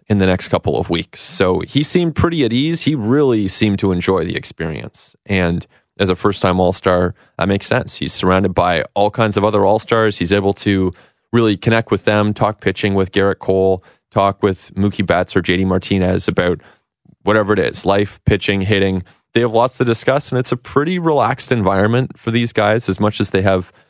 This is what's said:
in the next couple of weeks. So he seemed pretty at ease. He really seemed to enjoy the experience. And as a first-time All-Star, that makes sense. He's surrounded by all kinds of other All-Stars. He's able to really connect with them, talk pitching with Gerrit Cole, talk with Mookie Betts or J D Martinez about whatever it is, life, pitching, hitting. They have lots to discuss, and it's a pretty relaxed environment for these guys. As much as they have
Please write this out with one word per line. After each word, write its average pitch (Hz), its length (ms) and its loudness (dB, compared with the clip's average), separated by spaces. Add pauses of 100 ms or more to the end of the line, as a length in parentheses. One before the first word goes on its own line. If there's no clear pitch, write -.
in 104 100 2
the 95 80 2
next 92 240 0
couple 78 280 0
of 87 120 -4
weeks. 85 320 -4
So 92 400 0
he - 220 -2
seemed 170 320 0
pretty 170 280 0
at 110 80 0
ease. 156 300 0
He 151 140 0
really 120 520 2
seemed 101 320 0
to 98 140 0
enjoy 90 320 0
the - 100 -6
experience. - 800 -10 (100)
And 87 400 0 (320)
as 98 120 0
a 90 60 0
first-time 95 440 0
All-Star, 90 560 2 (220)
that 95 100 -2
makes 98 180 -2
sense. - 300 -2
He's 78 160 -4
surrounded 92 420 0
by 87 300 0 (100)
all 101 160 0
kinds 107 280 0
of 101 80 2
other 104 200 2
All-Stars. 110 520 2
He's 92 160 0
able 98 220 2
to 95 360 0 (400)
really 113 240 2
connect 113 360 0
with 98 120 0
them, 104 300 2
talk 107 260 -2
pitching 98 340 -2
with 95 200 0
Gerrit 98 260 0
Cole, 95 420 0 (300)
talk 98 320 0
with 95 320 -2
Mookie 98 300 -2
Betts 90 300 0
or 95 60 2
J 90 160 0
D 95 80 0
Martinez 92 640 0
about 90 340 -2 (600)
whatever 104 300 2
it 101 60 2
is, - 260 -2
life, 101 400 0
pitching, 98 360 0
hitting. 95 420 0 (300)
They 117 80 2
have 120 100 0
lots 117 280 0
to - 40 -2
discuss, 127 480 0
and 127 80 0
it's 123 140 -2
a 127 40 -2
pretty 165 420 -2
relaxed 139 520 0
environment 107 680 0
for - 140 -6
these 117 220 -2
guys. 110 340 2
As 95 140 -2
much 104 180 0
as 107 120 -2
they 95 100 0
have 95 320 0 (160)